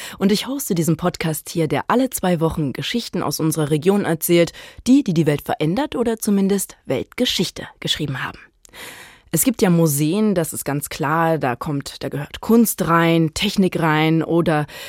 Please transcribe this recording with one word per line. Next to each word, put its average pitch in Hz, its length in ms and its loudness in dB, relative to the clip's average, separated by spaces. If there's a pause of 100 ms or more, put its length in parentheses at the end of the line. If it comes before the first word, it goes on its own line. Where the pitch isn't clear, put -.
(180)
und 196 140 2
ich 208 160 0
hoste 269 260 -4
diesen 165 240 2
Podcast - 520 -4
hier, 160 180 0
der 143 200 -2
alle 254 220 2
zwei 180 300 0
Wochen 151 340 0
Geschichten - 480 -4
aus - 180 -4
unserer 156 300 0
Region 170 360 0
erzählt, 170 480 2 (340)
die, 277 160 6
die 180 100 0
die 151 140 2
Welt 147 160 0
verändert 202 520 -2
oder 226 220 -2
zumindest 196 680 0
Weltgeschichte - 840 -4 (120)
geschrieben 143 440 -4
haben. - 160 -10 (920)
Es - 140 0
gibt - 180 0
ja 196 80 4
Museen, 165 680 2
das 165 180 -2
ist - 120 -8
ganz 143 240 -4
klar, 160 480 0
da 135 180 -2
kommt, - 460 -6
da 135 80 -6
gehört - 300 -10
Kunst 220 480 2
rein, 165 460 4
Technik 190 460 0
rein 156 440 2
oder 160 420 0 (240)